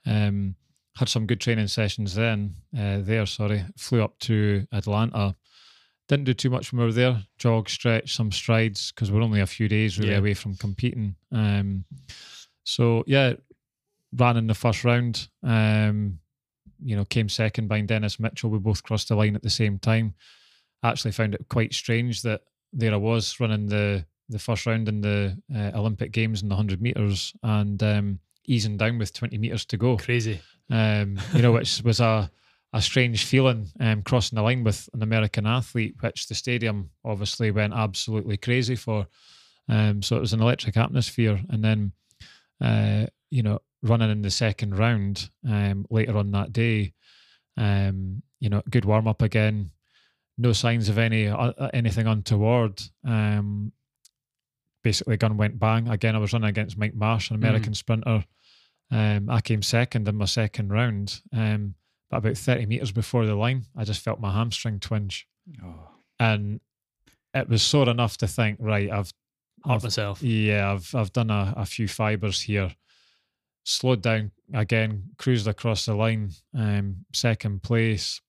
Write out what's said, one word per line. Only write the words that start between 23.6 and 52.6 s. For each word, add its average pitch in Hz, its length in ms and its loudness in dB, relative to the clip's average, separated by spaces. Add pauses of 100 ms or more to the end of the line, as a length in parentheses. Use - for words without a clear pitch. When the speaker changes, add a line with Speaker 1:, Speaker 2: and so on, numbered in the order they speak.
Speaker 1:
the, 101 380 0 (220)
the 110 120 -8
first - 260 -4
round 113 240 0
in 107 100 -2
the, 101 420 0 (140)
uh, 104 200 -2
Olympic 107 360 -2
Games 110 300 -2
in 104 80 -4
the 98 80 0
hundred 98 240 -2
meters 104 600 -2
and, 104 420 0
um, 104 360 0 (280)
easing 107 280 0
down 113 220 0
with 107 160 -4
twenty 117 240 -6
meters 110 280 -2
to - 120 -4
go. 120 180 2
Speaker 2:
Crazy. 110 460 -2 (280)
Speaker 1:
Um, 104 500 2 (140)
you 123 80 6
know, 120 100 8
which 117 320 0
was 113 160 2
a, 110 320 2 (420)
a 110 80 2
strange 120 440 2
feeling, 127 420 2 (140)
um, 110 220 2
crossing 117 340 0
the 110 40 0
line 120 220 2
with 107 300 0
an 110 100 -4
American 110 420 0
athlete, 117 540 -2
which - 280 -6
the 107 80 -10
stadium 110 540 -4 (140)
obviously 104 480 -2
went 107 220 0
absolutely 107 640 -2
crazy 123 400 0
for. 107 280 -2 (640)
Um, 107 340 2
so 113 140 0
it - 60 0
was 107 100 -2
an 110 100 0
electric 117 360 2
atmosphere. 113 720 2
And 110 140 -2
then, 107 280 0 (720)
uh, 107 460 2 (220)
you 127 140 0
know, 104 160 0 (240)
running 113 280 4
in 107 100 0
the 101 100 0
second 104 460 -2
round, 101 520 0 (160)
um, 101 440 0
later 113 280 0
on 101 140 0
that 101 220 -2
day, 110 400 0 (640)
um, 98 640 -2 (160)
you - 80 -2
know, 104 220 0
good 117 160 2
warm-up 110 360 2
again. 107 500 2 (640)
No 120 160 2
signs 117 340 2
of 104 100 2
any, 113 300 2
uh, 120 240 0 (220)
anything 113 340 0
untoward. 110 760 2 (220)